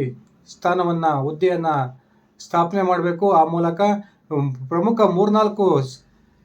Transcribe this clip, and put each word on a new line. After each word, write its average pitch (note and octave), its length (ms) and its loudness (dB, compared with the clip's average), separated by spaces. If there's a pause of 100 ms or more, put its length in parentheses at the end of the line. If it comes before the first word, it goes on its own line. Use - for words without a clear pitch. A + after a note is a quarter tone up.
(480)
ಸ್ಥಾನವನ್ನ, F3 580 -2
ಹುದ್ದೆಯನ್ನ D#3 600 -2 (720)
ಸ್ಥಾಪನೆ F3 420 -2
ಮಾಡ್ಬೇಕು. F3+ 500 0
ಆ E3 120 6
ಮೂಲಕ, E3+ 360 -2 (520)
ಉಮ್, C#3 220 -2 (140)
ಪ್ರಮುಖ G#3+ 320 0
ಮೂರ್ನಾಲ್ಕು G3+ 840 2
ಸ್-, - 180 -12 (440)